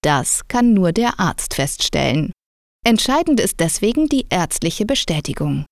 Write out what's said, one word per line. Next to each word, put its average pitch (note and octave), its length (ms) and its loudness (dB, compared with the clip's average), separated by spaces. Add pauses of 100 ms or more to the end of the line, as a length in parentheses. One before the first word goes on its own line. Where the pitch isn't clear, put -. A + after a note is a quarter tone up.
Das C#3+ 440 0
kann A#3+ 260 4
nur F#3 180 4
der A#3 280 0
Arzt - 360 -2
feststellen. C#3 760 -2 (540)
Entscheidend B3+ 540 2
ist - 200 -2
deswegen A3 480 0
die C4+ 220 0
ärztliche E3 560 -2
Bestätigung. D3+ 880 -2